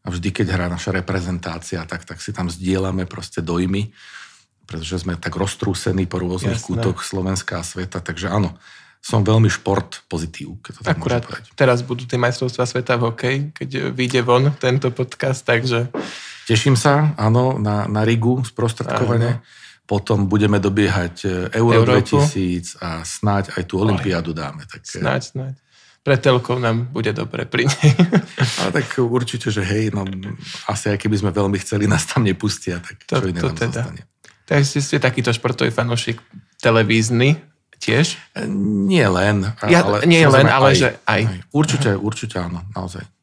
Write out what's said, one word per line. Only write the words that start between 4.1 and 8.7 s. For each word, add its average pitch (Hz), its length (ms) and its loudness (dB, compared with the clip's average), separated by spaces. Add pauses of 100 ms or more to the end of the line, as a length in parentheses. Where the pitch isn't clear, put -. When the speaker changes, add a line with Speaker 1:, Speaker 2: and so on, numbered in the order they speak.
Speaker 1:
pretože 80 320 -8
sme 87 180 -4
tak 85 200 -8
roztrúsení 95 720 -2
po 90 100 -6
rôznych 90 400 -2
Speaker 2:
Jasné. - 160 -8
Speaker 1:
kútoch 98 300 -2
Slovenska 95 560 -4
a 85 40 -8
sveta, 90 380 -8
takže 87 300 -6
áno, 104 240 0 (440)